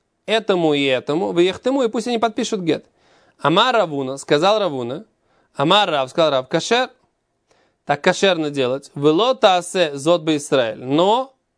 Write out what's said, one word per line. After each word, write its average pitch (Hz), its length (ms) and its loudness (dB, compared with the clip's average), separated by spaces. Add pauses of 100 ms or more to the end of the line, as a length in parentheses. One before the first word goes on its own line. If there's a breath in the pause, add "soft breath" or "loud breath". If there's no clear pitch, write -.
(260)
этому, 190 480 0
и 143 80 0
этому, 143 500 -2
Ваихтему, 190 520 0
и 220 40 0
пусть 226 200 -4
они 240 100 -2
подпишут 226 440 -4
гет. - 240 -2 (520 soft breath)
Амар 208 360 2
Равуна, 139 440 -2
сказал 190 420 2
Равуна, 143 440 -6 (500)
Амар 185 360 2
Рав, 135 200 -2
сказал 160 200 2
Рав, 135 180 -2
кашер, 233 420 -2 (960)
так 143 160 -2
кошерно 175 500 0
делать. 135 440 -4
Вело 160 400 2
таасе 175 640 0
зот 160 260 0
бе 160 140 0
Исраэль, 135 420 0
но 180 560 0 (240)